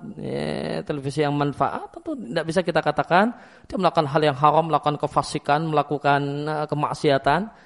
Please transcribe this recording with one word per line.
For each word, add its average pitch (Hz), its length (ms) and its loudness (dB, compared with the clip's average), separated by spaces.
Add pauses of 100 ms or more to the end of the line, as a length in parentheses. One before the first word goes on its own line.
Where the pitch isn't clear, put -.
(200)
ya, 147 640 -6
televisi 143 400 -2
yang 143 80 0
manfaat, 147 640 -2
tentu 339 220 -8
tidak 170 260 -4
bisa 165 160 0
kita 165 240 0
katakan 170 480 2 (320)
dia - 160 -6
melakukan 170 240 2
hal 147 160 0
yang 147 160 2
haram, 151 320 4
melakukan 147 320 0
kefasikan, 151 720 0
melakukan, 143 720 0
eh, 151 240 -4
kemaksiatan, 143 800 2 (180)